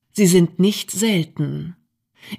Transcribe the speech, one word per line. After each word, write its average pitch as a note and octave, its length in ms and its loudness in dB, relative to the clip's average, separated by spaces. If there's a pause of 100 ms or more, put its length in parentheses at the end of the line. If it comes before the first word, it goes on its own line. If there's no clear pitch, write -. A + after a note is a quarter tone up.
(120)
Sie G#3 140 2
sind E3+ 320 2
nicht G3+ 320 -2
selten. D#3+ 840 -4 (600)